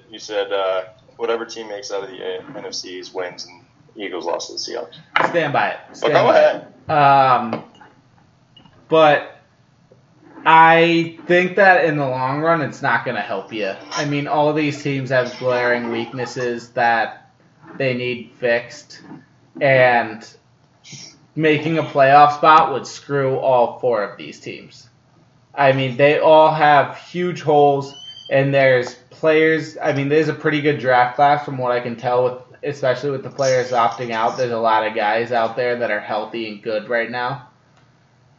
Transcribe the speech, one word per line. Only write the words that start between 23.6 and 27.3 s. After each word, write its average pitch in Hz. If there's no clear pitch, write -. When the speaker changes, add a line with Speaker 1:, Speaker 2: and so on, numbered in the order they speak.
Speaker 2:
four 117
of 95
these 76
teams. -
I 139
mean, 131
they 143
all 156
have 147
huge 175